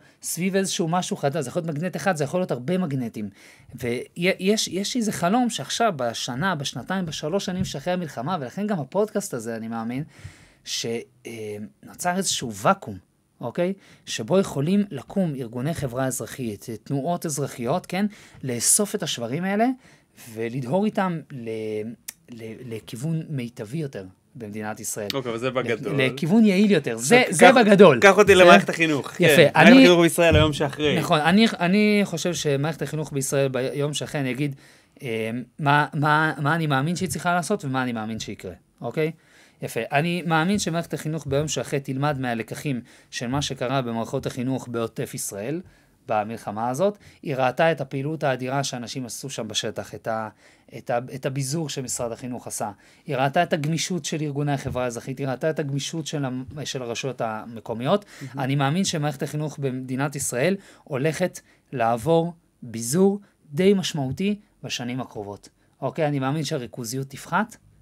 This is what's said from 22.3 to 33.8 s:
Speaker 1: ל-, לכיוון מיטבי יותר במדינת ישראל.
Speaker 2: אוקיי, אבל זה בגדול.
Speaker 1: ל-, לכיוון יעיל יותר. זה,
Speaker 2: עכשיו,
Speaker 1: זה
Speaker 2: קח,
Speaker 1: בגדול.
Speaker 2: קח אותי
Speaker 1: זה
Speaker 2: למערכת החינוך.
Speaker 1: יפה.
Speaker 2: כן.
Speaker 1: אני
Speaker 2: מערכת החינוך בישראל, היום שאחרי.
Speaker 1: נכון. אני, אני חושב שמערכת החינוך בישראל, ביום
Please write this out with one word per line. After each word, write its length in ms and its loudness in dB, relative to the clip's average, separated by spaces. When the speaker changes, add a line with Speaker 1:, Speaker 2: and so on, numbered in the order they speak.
Speaker 1:
ל-, 440 -12
לכיוון 540 -6
מיטבי 480 -8
יותר 280 -8
במדינת 440 -8
ישראל. 340 -6
Speaker 2:
אוקיי, 180 -4
אבל 80 -4
זה 120 -2
בגדול. 500 -2
Speaker 1:
ל-, 40 4
לכיוון 400 4
יעיל 260 6
יותר. 260 2
זה, 220 4
Speaker 2:
עכשיו, 140 2
Speaker 1:
זה 120 8
Speaker 2:
קח, 100 10
Speaker 1:
בגדול. 460 10
Speaker 2:
קח 160 10
אותי 180 8
Speaker 1:
זה 80 10
Speaker 2:
למערכת 260 10
החינוך. 500 0
Speaker 1:
יפה. 160 6
Speaker 2:
כן. 200 10
Speaker 1:
אני 140 10
Speaker 2:
מערכת 100 12
החינוך 220 10
בישראל, 340 6
היום 180 6
שאחרי. 460 0
Speaker 1:
נכון. 200 2
אני, 260 6
אני 440 4
חושב 300 -2
שמערכת 480 -2
החינוך 320 -6
בישראל, 340 0
ביום 460 -2